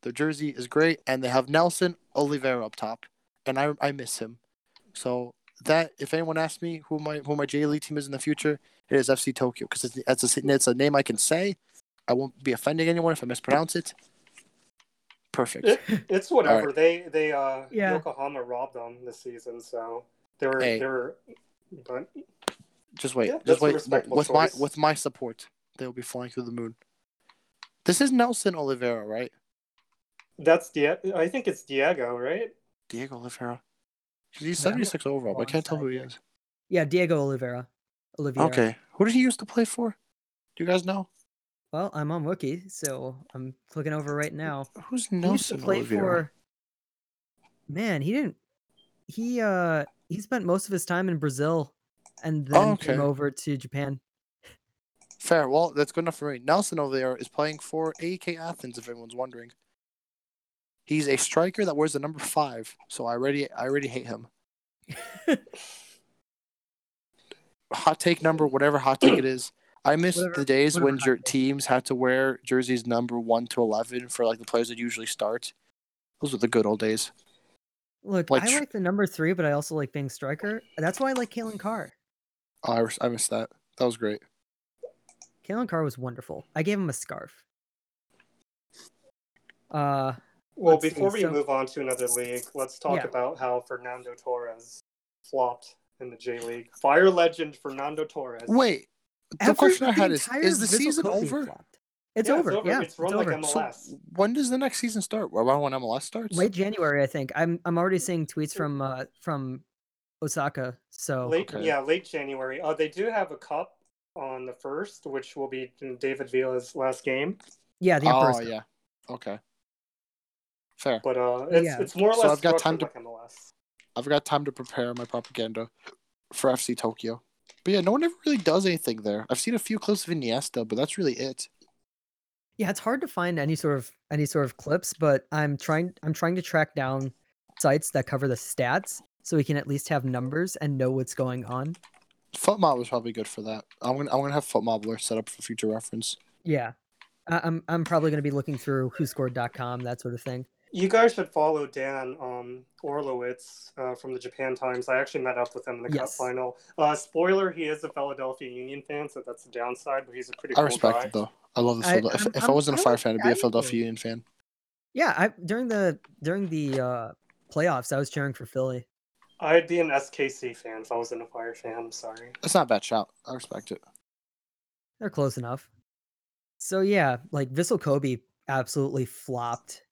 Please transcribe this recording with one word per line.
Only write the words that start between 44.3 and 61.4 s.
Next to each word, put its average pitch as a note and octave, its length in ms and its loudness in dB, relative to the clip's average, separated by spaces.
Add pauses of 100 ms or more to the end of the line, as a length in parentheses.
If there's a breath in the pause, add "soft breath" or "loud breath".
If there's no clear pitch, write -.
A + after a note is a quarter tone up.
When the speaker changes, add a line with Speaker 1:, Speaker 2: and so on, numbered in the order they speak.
Speaker 3:
now. D3+ 340 -8 (200)
Speaker 1:
Who's B3 200 -6
Speaker 3:
He F#3 100 -2
used F3 60 -2
to F3+ 60 2
Speaker 1:
Nelson G3+ 320 0
Speaker 3:
play F#3+ 180 0
Speaker 1:
Oliveira? G#3 240 0
Speaker 3:
for... F3 300 0 (1400)
Man, F3+ 340 -2
he E3 100 0
didn't, C#4 240 -2 (720)
he, A#3+ 320 -4
uh, F3 440 2 (240)
he F3 120 -6
spent G#3 240 -2
most F3+ 220 2
of G3 60 -4
his F3+ 140 0
time F3+ 220 0
in E3+ 100 0
Brazil D3 560 0 (480)
and D3+ 300 -2
Speaker 1:
Oh, D3+ 60 10
Speaker 3:
then G#3 180 6
came C#3 180 0
Speaker 1:
okay. C#3 80 2
Speaker 3:
over C#3+ 280 2
to C#3+ 260 -4
Japan. C#3 440 -6 (1160 loud breath)
Speaker 1:
Fair. D#3 300 2
Well, D#3+ 220 2
that's C#3+ 220 0
good E3+ 120 -2
enough E3 120 -4
for D3 160 -8
me. B2+ 80 -10
Nelson E3 380 2
Oliveira C3 360 0
is A#2 140 -10
playing D3+ 320 -2
for D#3+ 400 -6
A E3 60 -6
E F3+ 120 -4
K F3 180 -6
Athens, D#3+ 420 -10
if A2+ 100 -16
anyone's A#2 260 -14
wondering. A#2 380 -10 (1300)
He's D3+ 240 0
a C3+ 80 4
striker F3+ 480 2